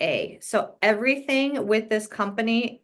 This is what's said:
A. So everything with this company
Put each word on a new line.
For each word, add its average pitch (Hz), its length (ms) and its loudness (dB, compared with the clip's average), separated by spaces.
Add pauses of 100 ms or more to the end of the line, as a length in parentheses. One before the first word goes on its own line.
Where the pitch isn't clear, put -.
A. 127 400 -2
So - 420 -2
everything 269 840 2
with 220 220 2
this 214 180 0
company 226 760 -2